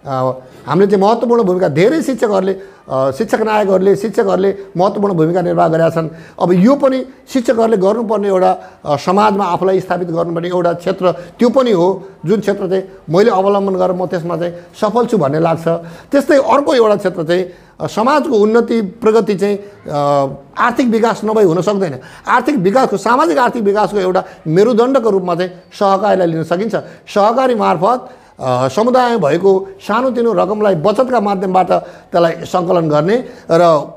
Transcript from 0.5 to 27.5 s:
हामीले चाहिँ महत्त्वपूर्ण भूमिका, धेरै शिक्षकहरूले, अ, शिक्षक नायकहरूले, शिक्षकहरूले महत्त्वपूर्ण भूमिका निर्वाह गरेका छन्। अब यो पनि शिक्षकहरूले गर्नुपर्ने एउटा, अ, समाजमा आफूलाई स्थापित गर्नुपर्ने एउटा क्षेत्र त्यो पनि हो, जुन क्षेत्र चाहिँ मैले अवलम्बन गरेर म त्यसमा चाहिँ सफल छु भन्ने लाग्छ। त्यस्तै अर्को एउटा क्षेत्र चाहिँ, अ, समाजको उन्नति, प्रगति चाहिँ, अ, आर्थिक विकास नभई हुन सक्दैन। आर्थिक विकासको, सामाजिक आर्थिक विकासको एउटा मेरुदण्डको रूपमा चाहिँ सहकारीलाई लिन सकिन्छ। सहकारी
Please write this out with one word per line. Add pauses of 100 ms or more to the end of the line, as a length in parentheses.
हामीले
चाहिँ
महत्त्वपूर्ण
भूमिका,
धेरै
शिक्षकहरूले, (160)
अ,
शिक्षक
नायकहरूले,
शिक्षकहरूले (180)
महत्त्वपूर्ण
भूमिका
निर्वाह
गरेका
छन्। (340)
अब
यो
पनि (280)
शिक्षकहरूले
गर्नुपर्ने
एउटा, (280)
अ,
समाजमा
आफूलाई
स्थापित
गर्नुपर्ने
एउटा
क्षेत्र
त्यो
पनि
हो, (240)
जुन
क्षेत्र
चाहिँ (260)
मैले
अवलम्बन
गरेर
म
त्यसमा
चाहिँ (260)
सफल
छु
भन्ने
लाग्छ। (440)
त्यस्तै
अर्को
एउटा
क्षेत्र
चाहिँ, (340)
अ,
समाजको
उन्नति,
प्रगति
चाहिँ, (340)
अ, (320)
आर्थिक
विकास
नभई
हुन
सक्दैन। (300)
आर्थिक
विकासको,
सामाजिक
आर्थिक
विकासको
एउटा (220)
मेरुदण्डको
रूपमा
चाहिँ (300)
सहकारीलाई
लिन
सकिन्छ। (380)
सहकारी